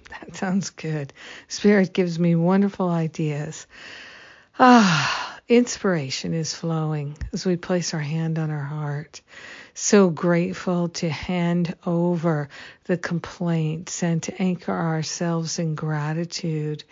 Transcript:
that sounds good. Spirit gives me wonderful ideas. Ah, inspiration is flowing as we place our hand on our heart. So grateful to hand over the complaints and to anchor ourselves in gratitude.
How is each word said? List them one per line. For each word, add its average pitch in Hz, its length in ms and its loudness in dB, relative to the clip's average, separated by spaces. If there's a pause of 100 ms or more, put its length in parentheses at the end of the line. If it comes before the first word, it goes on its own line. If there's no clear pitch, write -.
that - 260 -16
sounds 190 360 -2
good. 151 420 -6 (360)
Spirit 202 440 4
gives 175 240 0
me 170 160 4
wonderful 185 560 2
ideas. 156 760 -4 (920)
Ah, 202 880 6
inspiration 185 840 2
is 160 180 -2
flowing 156 640 -4 (160)
as 190 140 -6
we 180 120 2
place 175 360 -2
our 165 60 -4
hand 160 400 -2
on 156 100 -2
our 151 140 -4
heart. 147 580 -8 (540)
So 196 340 6
grateful 175 800 0
to 170 200 -4
hand 170 680 -2 (100)
over 170 640 0 (340)
the 180 140 0
complaints 165 1040 -4
and 170 200 0
to - 180 -8
anchor 185 320 0
ourselves 165 840 -2
in 160 180 -2
gratitude. 156 1160 -4